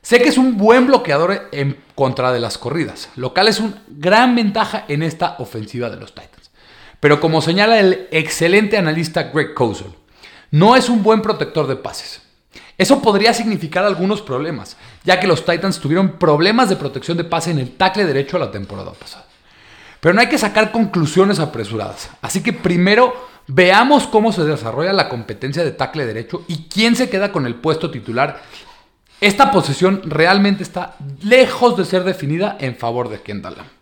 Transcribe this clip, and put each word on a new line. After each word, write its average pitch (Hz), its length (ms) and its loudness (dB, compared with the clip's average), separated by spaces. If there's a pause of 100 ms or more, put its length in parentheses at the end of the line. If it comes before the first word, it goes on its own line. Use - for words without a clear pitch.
Sé 240 180 2
que 247 100 6
es - 80 2
un 254 200 2
buen 233 300 6
bloqueador 185 640 0
en 139 260 -4 (160)
contra 127 380 0
de 120 80 -2
las - 180 -6
corridas, 131 600 -6
lo 127 160 -8
cual 202 160 2
es 214 100 0
una 220 280 -6
gran 214 480 2
ventaja 220 520 -2
en 147 160 -4
esta 160 340 -4
ofensiva 117 540 -10
de 95 60 -14
los 95 180 -20
Titans. - 340 -20 (500)
Pero 147 200 4
como 156 220 2
señala 208 380 4
el 185 300 2
excelente 185 680 0
analista 165 540 -2
Greg 156 220 -2
Cosell, 98 400 -4 (560)
no 196 260 6
es 247 140 2
un 226 140 2
buen 220 180 4
protector 151 460 -4
de 131 80 -4
pases. - 460 -14 (580)
Eso 269 200 4
podría 214 340 2
significar 190 520 -4
algunos 196 380 -2
problemas, 139 520 -8 (280)
ya 180 160 2
que 196 80 -2
los 165 180 0
Titans 175 340 -2
tuvieron 170 340 0
problemas 180 560 2
de 170 80 0
protección 143 400 -8
de 165 80 -4
pase 165 260 -4
en 151 80 -2
el 123 160 -8
tackle 185 300 0
derecho 139 340 -2
la 117 100 -4
temporada 98 440 -12
pasada. - 340 -20 (720)
Pero 175 160 2
no 226 60 4
hay 247 80 2
que 294 100 0
sacar 214 320 0
conclusiones 190 680 0
apresuradas, 110 720 -8 (140)
así - 180 -4
que - 120 -4
primero 196 760 2 (160)
veamos 196 640 4
cómo 220 240 2
se 175 120 -2
desarrolla 147 500 -2
la 175 160 0
competencia 135 540 -6
de 143 60 -2
tackle 135 380 -6
derecho 113 400 -8
y 156 160 -10
quién 226 320 2
se 254 120 0
queda 196 240 -2
con 147 140 -2
el 117 80 -4
puesto 156 380 -4
titular. 123 500 -4 (760)
Esta 202 320 4
posición 185 540 2
realmente 190 580 2
está - 320 -10 (260)
lejos 240 560 4
de 185 80 0
ser 185 180 -2
definida 180 560 -4
en 127 160 -6
favor 117 340 -4
de 107 120 -12
Kendall 92 360 -12
Lamb. - 120 -20 (120)